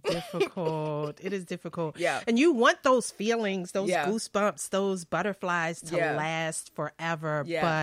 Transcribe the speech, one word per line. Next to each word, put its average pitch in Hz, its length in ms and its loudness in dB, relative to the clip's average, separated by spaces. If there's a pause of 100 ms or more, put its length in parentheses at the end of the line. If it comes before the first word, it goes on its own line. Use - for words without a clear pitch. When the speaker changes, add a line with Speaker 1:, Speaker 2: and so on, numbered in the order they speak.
Speaker 1:
difficult. 160 1160 -2
Speaker 2:
<laughs> - 20 -20
Speaker 1:
It 190 100 -4
is 190 140 -6
difficult. 170 520 -6
Speaker 2:
Yeah. 160 280 0
Speaker 1:
And 233 120 4
you 330 140 6
want 269 300 4
those 262 280 4
feelings, 208 640 -2
those 196 160 0
Speaker 2:
Yeah. 165 180 2
Speaker 1:
goosebumps, 208 640 0
those 190 380 0
butterflies 175 760 -2
to 165 140 -4
Speaker 2:
Yeah. 160 200 2
Speaker 1:
last 160 580 -4
forever. 156 720 -2
Speaker 2:
Yeah. 165 160 0 (200)